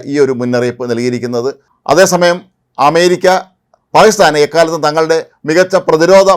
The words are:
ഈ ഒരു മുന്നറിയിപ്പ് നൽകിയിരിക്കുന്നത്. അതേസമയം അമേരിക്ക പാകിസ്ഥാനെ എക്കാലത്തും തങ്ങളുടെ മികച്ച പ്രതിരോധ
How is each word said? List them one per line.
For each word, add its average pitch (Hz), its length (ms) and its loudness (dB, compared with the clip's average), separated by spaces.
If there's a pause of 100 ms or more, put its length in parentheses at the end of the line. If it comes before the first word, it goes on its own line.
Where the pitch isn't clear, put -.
(120)
ഈ 143 120 -6
ഒരു 131 180 -2
മുന്നറിയിപ്പ് 123 500 -4
നൽകിയിരിക്കുന്നത്. 120 580 -4 (360)
അതേസമയം 175 520 2 (400)
അമേരിക്ക 175 500 0 (680)
പാകിസ്ഥാനെ 170 520 2
എക്കാലത്തും 160 420 -2
തങ്ങളുടെ 160 300 0 (300)
മികച്ച 180 280 0 (120)
പ്രതിരോധ 180 500 4